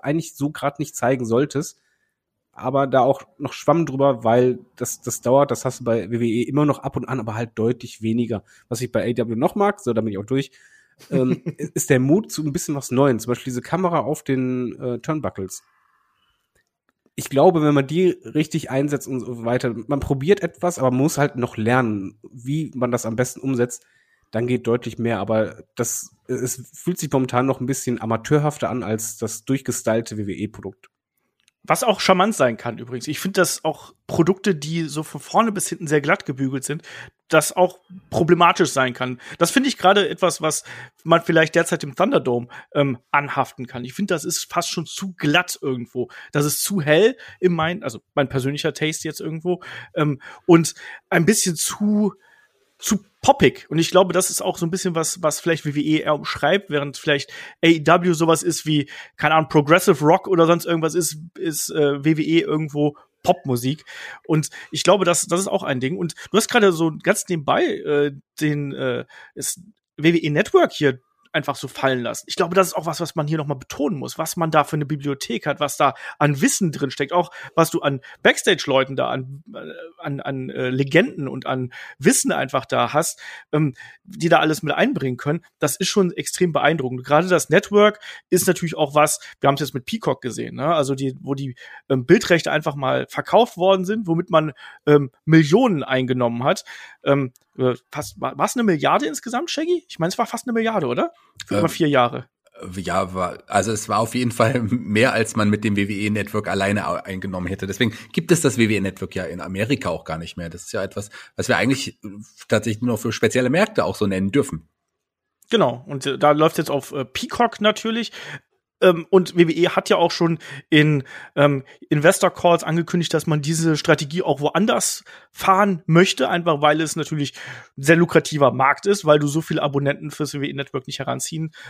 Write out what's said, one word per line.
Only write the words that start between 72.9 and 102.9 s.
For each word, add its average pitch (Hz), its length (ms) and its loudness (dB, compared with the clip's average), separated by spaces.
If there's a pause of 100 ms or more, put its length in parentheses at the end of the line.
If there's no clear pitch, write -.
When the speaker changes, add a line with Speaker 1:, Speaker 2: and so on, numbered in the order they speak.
Speaker 2:
was 170 160 -6
man 156 100 -2
hier 156 120 -2
noch 147 100 -4
mal 147 60 -2
betonen 180 440 -6
muss, 127 200 -10
was 160 180 -6
man 165 160 0
da 151 140 4
für - 100 -6
eine 147 100 -2
Bibliothek 143 600 -6
hat, 147 160 -2
was 147 160 -4
da 226 160 2 (260)
an 147 220 2
Wissen 190 320 0
drinsteckt, 139 400 -4
auch 175 180 2 (240)
was 160 140 4
du 165 100 -2
an 139 220 -2 (200)
Backstage-Leuten 139 760 2
da, 127 120 0
an, 131 320 -8 (140)
äh, - 40 -14 (400)
an, 139 200 -8
an, 135 300 -8
äh, 127 200 -4
Legenden 139 600 2
und 131 160 -10
an 131 260 -4 (280)
Wissen 214 340 2
einfach 135 320 -2
da 120 260 0
hast, - 300 -2 (320)
ähm, 151 220 0 (280)
die 151 240 -4
da 160 120 6
alles 156 220 0
mit 147 120 -4
einbringen 160 420 0
können. 151 300 -4 (120)
Das 147 200 -2
ist 185 100 -2
schon 185 240 2
extrem 170 400 -2
beeindruckend. 127 540 0
Gerade 151 240 4
das 165 180 2
Network 208 540 4 (280)
ist 180 160 2
natürlich 170 300 0
auch 143 180 0
was, 151 280 2 (180)
wir 139 80 2
haben's 139 140 2
jetzt 139 120 -6
mit 131 120 -8
Peacock 185 340 -4
gesehen, 120 360 -8
ne? 143 200 -2
Also 139 200 0
die, 135 260 -6
wo 135 120 -4
die, 135 220 -8 (320)
ähm, 131 180 0
Bildrechte 170 460 4
einfach 151 240 -2
mal 131 320 -2
verkauft - 480 2
worden 185 300 2
sind, 220 200 -4
womit 165 260 -2
man, 156 200 4 (340)
ähm, 147 260 6 (120)
Millionen 160 640 4
eingenommen 123 580 0
hat. 165 220 0 (400)
Ähm, 139 260 2 (260)
äh, 127 160 2 (180)
fast, - 280 -10
war, 131 180 -6
war's 175 180 0
eine 247 80 0
Milliarde 175 440 2
insgesamt, 269 420 -6
Shaggy? 330 400 -2
Ich - 100 -20
meine, 165 100 0
es - 80 -8
war 233 80 0
fast - 220 -10
eine 247 60 -2
Milliarde, 220 340 0
oder? 160 240 -2 (340)
Für - 100 -4
Speaker 3:
Ähm, 101 40 2
Speaker 2:
über - 100 2
vier 156 200 0
Jahre. 127 380 2 (480)
Speaker 3:
ja, 92 380 -2